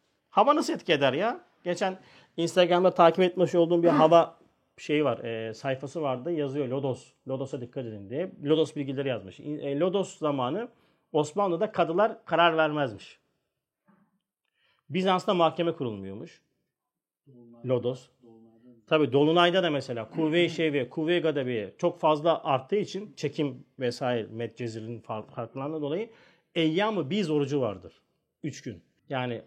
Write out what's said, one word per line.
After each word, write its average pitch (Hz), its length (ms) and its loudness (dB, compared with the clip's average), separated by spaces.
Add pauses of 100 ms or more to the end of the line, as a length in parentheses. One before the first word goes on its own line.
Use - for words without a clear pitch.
(300)
Hava 269 260 4
nasıl 311 160 -2
etki - 200 -2
eder 139 200 4
ya? 220 280 -2 (240)
Geçen 185 340 -4 (380)
Instagram'da 175 580 4
takip 170 260 6
etmiş 180 340 2
olduğum 170 280 4
bir 170 60 6
hava 160 500 6 (400)
şeyi 151 260 0
var, 120 140 0
e, 113 360 -8
sayfası 139 480 -6
vardı. 135 300 -4
Yazıyor 143 360 -4
Lodos, 131 440 -6 (160)
Lodos'a 131 320 -8
dikkat 120 240 -10
edin 101 260 -14
diye. 175 220 -6 (120)
Lodos 151 320 2
bilgileri 139 320 -4
yazmış. 95 320 -8
İn-, 147 180 -10
e, 143 200 -6
Lodos 185 400 -2
zamanı 147 500 -4 (440)
Osmanlı'da 165 600 -2
kadılar 180 520 0
karar 170 320 4
vermezmiş. 151 640 -2 (1700)
Bizans'ta 185 440 0
mahkeme 170 380 2
kurulmuyormuş. 107 680 -8 (1200)
Lodos. 127 440 -4 (800)
Tabii 151 260 2
Dolunay'da 170 500 4
da 170 80 -2
mesela 127 400 -6
Kuvve-i 160 400 0
Şevi, 151 400 -2
Kuvve-i 170 300 -2
Gadebiye 127 580 -4
çok 170 220 -2
fazla 156 440 2
arttığı 147 320 0
için 196 400 -6
çekim 135 480 -6 (140)
vesaire 123 520 -4
Medcezir'in 113 720 -10
far-, 110 300 -10
farklarından 139 520 -8
dolayı 175 280 -6 (440)
Eyyam-ı 170 560 0
Biz 185 200 -2
orucu 143 300 0
vardır. 101 320 -4 (500)
Üç - 200 -8
gün. 95 200 -12 (260)
Yani 123 380 -6